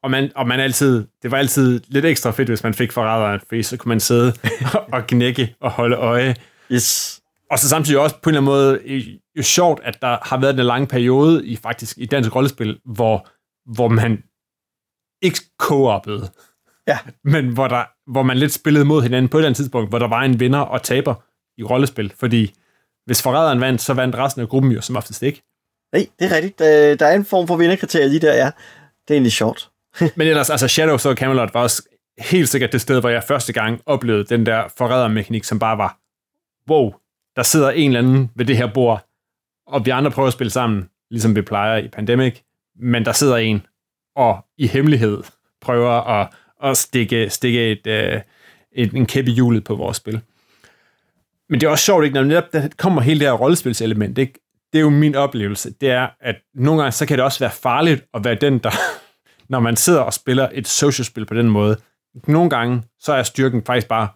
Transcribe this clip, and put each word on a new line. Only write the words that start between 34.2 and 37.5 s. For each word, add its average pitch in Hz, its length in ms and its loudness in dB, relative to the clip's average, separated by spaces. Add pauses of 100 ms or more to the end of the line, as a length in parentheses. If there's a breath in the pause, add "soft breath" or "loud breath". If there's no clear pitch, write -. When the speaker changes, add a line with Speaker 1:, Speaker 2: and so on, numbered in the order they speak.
Speaker 1:
den 117 220 0
der 113 180 0 (140)
forrædermekanik, 113 640 -2
som 107 160 -6
bare 113 180 0
var, 98 200 -4 (720)
wow, 135 240 2 (420)
der 127 80 -2
sidder 143 260 2